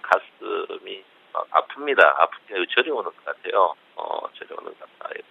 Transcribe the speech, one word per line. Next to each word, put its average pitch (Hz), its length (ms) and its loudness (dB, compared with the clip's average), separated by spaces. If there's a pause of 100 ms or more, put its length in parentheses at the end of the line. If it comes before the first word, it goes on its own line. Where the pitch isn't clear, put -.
가슴이 92 1040 -4 (300)
막 82 160 -6
아픕니다. 139 500 0 (180)
아픈 82 200 2 (100)
게 95 260 -2
저리 123 180 2
오는 120 120 -2
것 - 220 -12
같아요. 92 500 0 (200)
어, - 380 -8
저리 - 200 -16
오는 - 120 -12
것 - 340 -18
같아요. - 320 -12